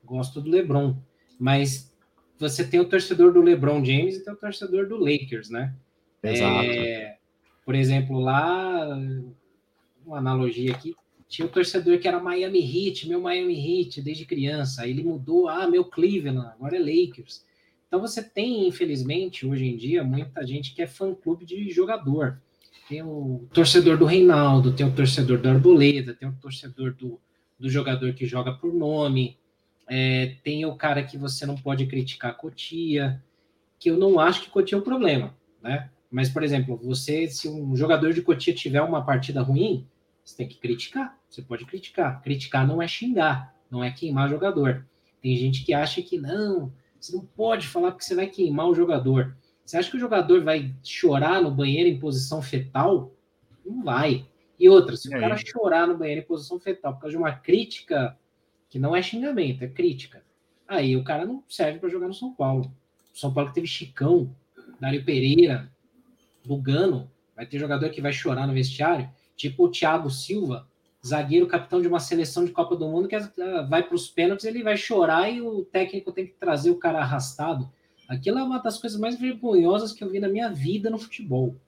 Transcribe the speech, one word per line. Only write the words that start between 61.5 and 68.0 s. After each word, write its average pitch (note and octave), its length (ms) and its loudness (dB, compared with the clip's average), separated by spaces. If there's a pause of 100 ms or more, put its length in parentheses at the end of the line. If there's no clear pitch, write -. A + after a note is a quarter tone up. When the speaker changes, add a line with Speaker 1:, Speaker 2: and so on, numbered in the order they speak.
Speaker 1:
pra F3+ 80 -4
jogar F3+ 200 -4
no F#3+ 60 -8
São B3+ 200 -12
Paulo. C3+ 400 -2 (400)
O - 40 -20
São C3+ 160 -6
Paulo C#3 160 -2
que - 60 -10
teve E3 120 -4
Chicão, D3 680 0 (460)
Dário C3+ 240 -4
Pereira, C#3+ 640 4 (720)
Lugano, C#3 640 0 (260)
vai A#2 100 -12
ter C#3+ 120 -10
jogador C#3+ 320 -2
que - 120 -10